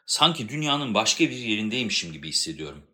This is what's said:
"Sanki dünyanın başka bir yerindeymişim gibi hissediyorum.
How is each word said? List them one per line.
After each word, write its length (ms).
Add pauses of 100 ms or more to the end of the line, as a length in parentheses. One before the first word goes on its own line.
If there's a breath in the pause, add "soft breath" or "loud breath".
"Sanki 440
dünyanın 440
başka 300
bir 140
yerindeymişim 760
gibi 160
hissediyorum. 540 (100)